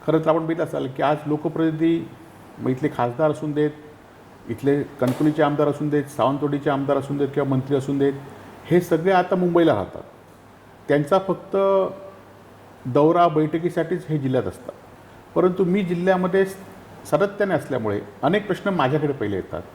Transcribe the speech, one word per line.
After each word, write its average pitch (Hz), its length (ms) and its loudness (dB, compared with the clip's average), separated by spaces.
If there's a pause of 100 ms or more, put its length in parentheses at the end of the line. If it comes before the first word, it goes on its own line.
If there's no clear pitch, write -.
खरं 156 120 4
तर 160 100 2
आपण 160 160 2
बघितलं 165 180 -2
असाल 143 240 -4 (100)
की 147 60 0
आज 147 220 2
लोकप्रतिनिधी, 160 840 0 (500)
मग 120 100 -2
इथले 135 280 -2
खासदार 127 340 2
असून 151 200 -6
देत, 147 180 0 (800)
इथले 139 340 0
कणकवलीचे 151 600 0
आमदार 147 240 2
असून 147 220 -2
देत, 147 140 2
सावंतवाडीचे 139 680 0
आमदार 139 280 0
असून 139 200 -4
देत 139 160 0
किंवा 143 160 0
मंत्री 131 260 0
असून 139 240 0
देत, 139 140 2 (580)
हे 175 100 6
सगळे 175 300 2
आता 180 240 4
मुंबईला 170 400 2
राहतात. 92 260 -6 (880)
त्यांचा 147 400 2
फक्त - 300 -4 (1300)
दौरा 156 420 4
बैठकीसाठीच 165 840 0
हे 156 80 0
जिल्ह्यात 131 260 0
असतात. - 300 -10 (600)
परंतु 180 280 2
मी 185 200 2
जिल्ह्यामध्ये 185 640 2 (680)
सातत्याने 202 420 0
असल्यामुळे 110 480 -2 (220)
अनेक 196 240 2
प्रश्न 196 220 -2
माझ्याकडे 147 440 0
पहिले 104 220 -4
येतात 85 260 -6 (140)